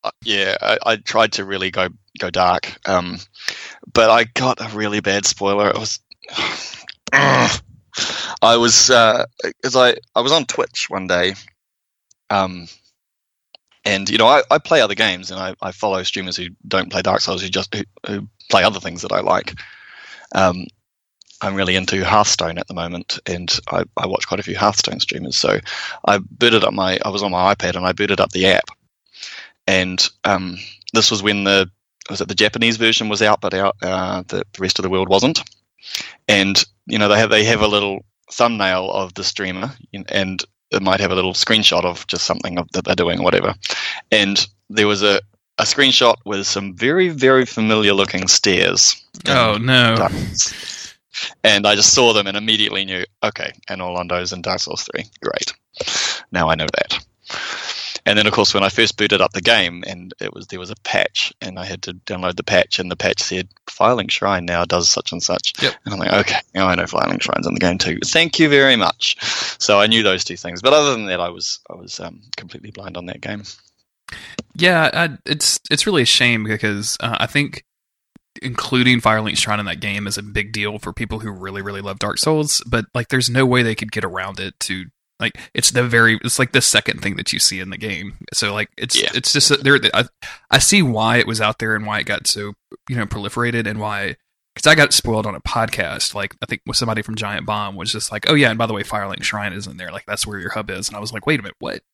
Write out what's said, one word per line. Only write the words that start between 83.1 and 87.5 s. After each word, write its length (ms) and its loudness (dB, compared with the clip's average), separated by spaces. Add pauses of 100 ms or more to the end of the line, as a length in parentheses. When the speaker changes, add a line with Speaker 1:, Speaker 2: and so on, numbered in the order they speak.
Speaker 2:
no 160 4
way 180 4
they 120 0
could 180 -8
get 120 -4
around 360 -6
it 200 -8
to, 260 -6 (340)
like, 160 -4 (180)
it's 180 2
the 100 2
very, 400 4
it's, 160 -2
like, 140 0
the 80 4
second 420 0
thing 140 -4
that 160 -4
you 80 -4
see 200 2